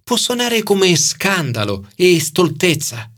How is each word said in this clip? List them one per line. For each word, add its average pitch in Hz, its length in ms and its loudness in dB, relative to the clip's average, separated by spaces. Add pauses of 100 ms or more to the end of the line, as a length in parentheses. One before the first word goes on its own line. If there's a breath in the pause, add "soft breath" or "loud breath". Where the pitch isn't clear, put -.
può - 140 -4
suonare 240 480 0
come 190 320 4
scandalo 113 960 -2
e 180 280 4
stoltezza. 156 960 -2